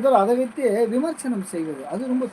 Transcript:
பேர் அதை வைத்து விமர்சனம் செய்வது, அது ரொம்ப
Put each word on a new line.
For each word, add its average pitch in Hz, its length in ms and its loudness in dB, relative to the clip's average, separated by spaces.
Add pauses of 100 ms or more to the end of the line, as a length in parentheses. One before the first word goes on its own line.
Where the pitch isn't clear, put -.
பேர் 254 180 6
அதை 226 200 4
வைத்து 262 240 -2 (280)
விமர்சனம் 254 600 -2
செய்வது, 156 280 -6 (120)
அது 254 200 -4
ரொம்ப 254 200 -2